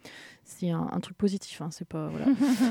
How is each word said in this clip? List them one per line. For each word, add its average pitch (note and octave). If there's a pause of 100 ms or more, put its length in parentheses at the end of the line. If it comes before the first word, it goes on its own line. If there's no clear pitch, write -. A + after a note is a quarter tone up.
(440)
c'est -
un, E3
un F3+
truc -
positif, -
hein, D#3
c'est E3+
pas, D#3
voilà. D#3 (460)